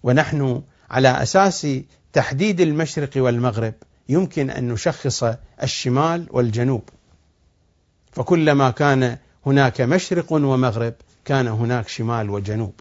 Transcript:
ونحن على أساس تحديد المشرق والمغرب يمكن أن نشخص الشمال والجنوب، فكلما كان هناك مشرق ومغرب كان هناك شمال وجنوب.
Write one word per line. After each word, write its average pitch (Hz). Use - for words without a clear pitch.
ونحن 135
على 131
أساس 185
تحديد 170
المشرق 156
والمغرب 120
يمكن 147
أن 123
نشخص 127
الشمال 151
والجنوب، 120
فكلما 147
كان 131
هناك 139
مشرق 170
ومغرب 127
كان 135
هناك 117
شمال 113
وجنوب. 104